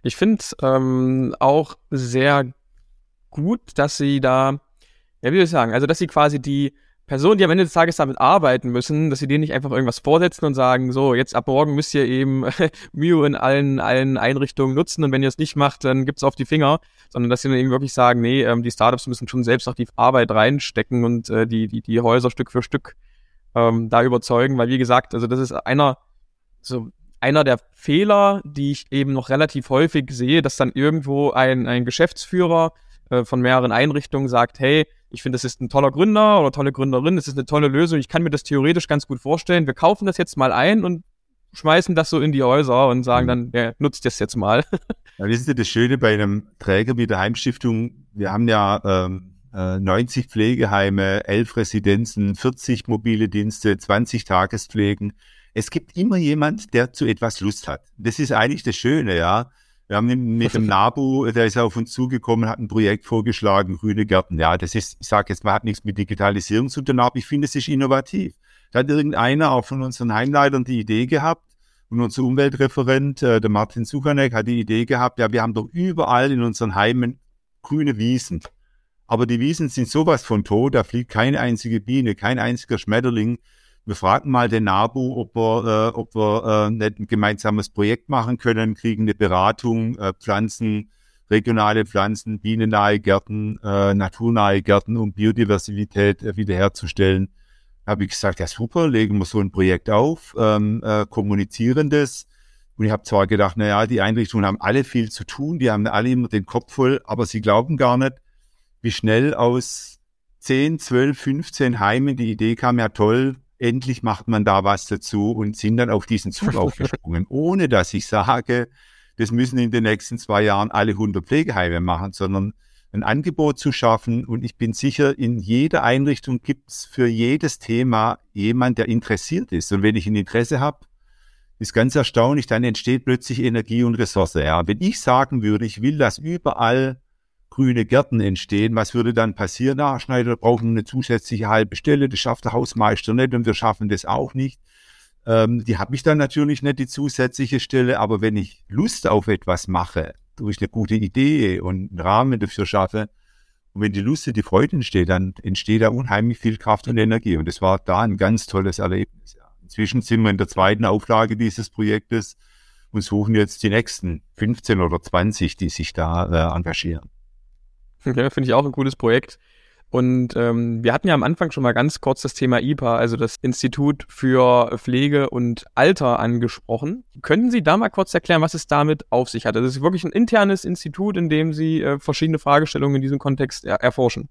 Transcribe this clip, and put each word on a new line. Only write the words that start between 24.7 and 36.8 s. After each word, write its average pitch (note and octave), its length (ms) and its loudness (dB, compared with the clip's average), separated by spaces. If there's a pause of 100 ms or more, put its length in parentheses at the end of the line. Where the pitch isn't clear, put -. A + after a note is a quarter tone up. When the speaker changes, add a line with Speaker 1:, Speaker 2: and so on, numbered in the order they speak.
Speaker 1:
gesagt, B2 340 2
also A#2 140 -2
das B2+ 140 -2
ist B2+ 100 -4
einer, C3+ 480 0 (600)
so A#2 300 -10 (280)
einer C#3+ 240 4
der B2+ 160 4 (140)
Fehler, G3+ 720 2
die C#3+ 260 -4
ich - 220 -8
eben C#3 220 0
noch C3 160 -6
relativ C#3+ 400 0
häufig C#3+ 420 2
sehe, C3 300 2
dass C#3 140 -2
dann C3 140 0
irgendwo C#3+ 640 0
ein, C3 340 2
ein B2 180 0
Geschäftsführer, E3 880 0 (380)
äh, B2 140 2
von B2+ 160 -2
mehreren B2 320 2
Einrichtungen C#3 560 0
sagt, A#2+ 320 0
Hey, D3 260 2 (260)
ich - 100 -16
finde, B2+ 120 -4
das B2 80 -4
ist - 180 -8
ein B2 80 -6
toller C#3 220 2
Gründer G#3 480 4
oder C#3 140 2
tolle C#3 180 -2
Gründerin, C3+ 460 0